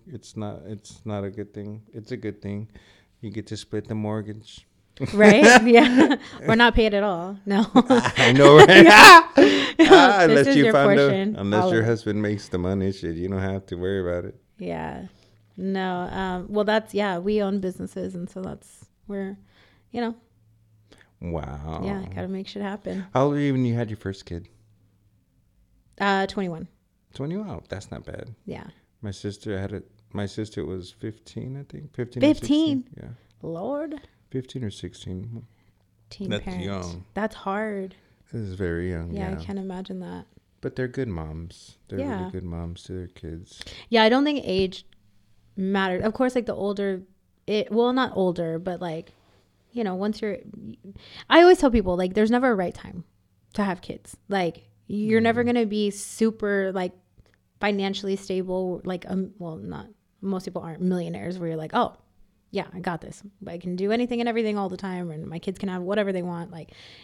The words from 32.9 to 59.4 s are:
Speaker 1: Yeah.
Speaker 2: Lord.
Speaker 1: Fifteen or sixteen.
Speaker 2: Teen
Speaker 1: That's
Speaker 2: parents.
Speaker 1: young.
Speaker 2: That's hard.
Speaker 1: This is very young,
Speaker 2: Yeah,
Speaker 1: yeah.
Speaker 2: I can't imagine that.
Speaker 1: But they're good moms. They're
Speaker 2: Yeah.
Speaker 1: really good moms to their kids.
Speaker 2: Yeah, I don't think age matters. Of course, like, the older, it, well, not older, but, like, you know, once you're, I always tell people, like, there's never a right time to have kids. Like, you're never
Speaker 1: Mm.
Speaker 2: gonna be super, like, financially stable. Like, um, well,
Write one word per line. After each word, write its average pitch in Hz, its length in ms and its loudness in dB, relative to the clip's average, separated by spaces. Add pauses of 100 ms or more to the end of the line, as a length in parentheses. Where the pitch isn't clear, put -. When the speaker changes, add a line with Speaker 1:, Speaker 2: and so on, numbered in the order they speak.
Speaker 1:
Yeah. - 60 -18 (380)
Speaker 2:
Lord. 277 480 -10 (360)
Speaker 1:
Fifteen 127 320 -10
or 101 80 -8
sixteen. 110 760 -14 (640)
Speaker 2:
Teen - 200 -12
Speaker 1:
That's - 160 -6
Speaker 2:
parents. 185 200 -10
Speaker 1:
young. 90 480 -12
Speaker 2:
That's 214 220 -8
hard. 196 600 -10 (360)
Speaker 1:
This 117 100 -10
is 95 140 -10
very 87 340 -6
young, 85 220 -8
Speaker 2:
Yeah, - 200 -8
Speaker 1:
yeah. - 80 -8
Speaker 2:
I 80 40 -14
can't 196 160 -10
imagine 190 400 -12
that. 180 260 -16 (360)
Speaker 1:
But 131 160 -12
they're 127 100 -6
good 127 220 -8
moms. 80 680 -14 (120)
They're - 100 -10
Speaker 2:
Yeah. 262 200 -8
Speaker 1:
really 185 120 -10
good 92 140 -12
moms 85 380 -12
to 92 100 -16
their 90 140 -12
kids. 82 540 -18 (280)
Speaker 2:
Yeah, 226 140 2
I 220 60 4
don't 262 140 0
think 294 220 -4
age 185 400 -6 (720)
matters. 190 480 -4
Of 214 80 -4
course, 254 220 -4
like, 240 100 -4
the 226 100 -8
older, 196 460 -6 (440)
it, 208 280 -4
well, 233 180 0
not 254 240 -2
older, 175 420 -4
but, 180 240 -10
like, 170 300 -12 (640)
you 233 100 -6
know, 185 120 -6
once 208 260 -6
you're, 208 160 -6 (920)
I 320 120 8
always 359 160 8
tell 269 140 2
people, 185 260 0
like, 185 160 -4
there's 214 180 0
never 247 200 0
a 220 40 -2
right 185 180 -4
time - 300 -18 (520)
to 208 100 -2
have 185 160 -6
kids. - 340 -16 (140)
Like, 185 340 -6 (240)
you're 214 340 -2
never 233 220 0
Speaker 1:
Mm. 240 40 -2
Speaker 2:
gonna 240 180 0
be 208 260 -4
super, 202 800 -4
like, 185 220 -6 (680)
financially 196 560 -4
stable. 185 680 -6
Like, 185 260 -10
um, 190 300 -6
well, 170 180 -14